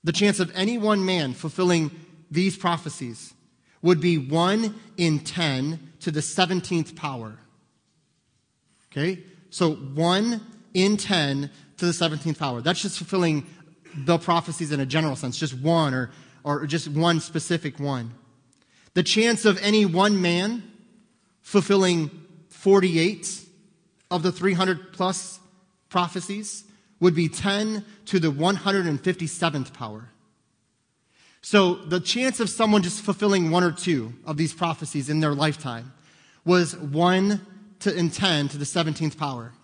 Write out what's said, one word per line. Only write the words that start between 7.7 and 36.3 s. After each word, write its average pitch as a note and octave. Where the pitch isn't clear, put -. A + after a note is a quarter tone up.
Okay? F3
So E3
one E3+
in G3
ten C#3+
to F3
the F3
seventeenth D#3
power. B2
That's E3+
just -
fulfilling E3
the D#3+
prophecies E3+
in D3
a C3+
general C#3+
sense, B2
just C#3+
one D3+
or, B2+
or D3
just D3+
one D#3+
specific D#3+
one. B2+
The F3
chance A3
of G3
any G#3
one F#3+
man F#3
fulfilling F3+
forty-eight F#3
of F3
the F3+
three F#3+
hundred F#3
plus -
prophecies F#3
would F3
be E3
ten G#3
to F#3
the D#3+
one E3
hundred G3
and D3+
fifty-seventh E3
power. A2
So F#3+
the F3
chance B3
of A3+
someone G#3+
just F3
fulfilling G3
one F3+
or E3+
two C3
of D#3
these D#3+
prophecies D3+
in D#3
their D3+
lifetime C3+